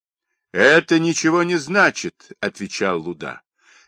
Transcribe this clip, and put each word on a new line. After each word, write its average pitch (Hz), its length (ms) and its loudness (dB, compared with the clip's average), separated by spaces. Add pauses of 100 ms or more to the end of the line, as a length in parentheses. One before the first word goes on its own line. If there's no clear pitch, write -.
(520)
"Это 156 480 4
ничего 165 440 0
не 175 140 -2
значит", 156 840 -2
отвечал 98 600 -6
Луда. 76 400 -12 (460)